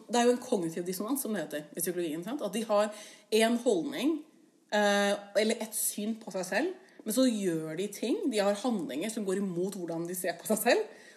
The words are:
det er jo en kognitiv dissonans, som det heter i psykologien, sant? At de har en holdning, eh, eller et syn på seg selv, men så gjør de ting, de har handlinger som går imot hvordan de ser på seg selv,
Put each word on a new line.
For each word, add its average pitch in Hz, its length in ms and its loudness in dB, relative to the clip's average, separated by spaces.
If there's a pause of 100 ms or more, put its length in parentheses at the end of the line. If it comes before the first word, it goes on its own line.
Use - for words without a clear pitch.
det 214 80 -4
er 240 100 6
jo 247 60 8
en 247 100 4
kognitiv 175 440 -2
dissonans, 208 360 -4
som 220 120 -4
det 185 100 -2
heter - 220 -8 (100)
i 175 60 -6
psykologien, 170 420 -2
sant? 254 180 -6
At 196 120 -4
de 220 100 -2
har 214 260 2 (420)
en 226 280 4
holdning, 220 640 0 (480)
eh, 202 440 4 (200)
eller 220 260 4
et 220 140 -8
syn 214 400 -2
på - 160 -14
seg 185 140 -4
selv, 277 280 0 (300)
men 214 100 -4
så 254 140 4
gjør 165 500 0
de 196 100 -4
ting, 294 440 -2
de 214 80 0
har 202 160 4
handlinger 185 560 -2
som 214 140 -4
går 190 120 0
imot 190 380 -2
hvordan 170 320 -6
de 180 80 -6
ser - 180 -2
på - 140 -10
seg 214 100 4
selv, 262 220 4 (380)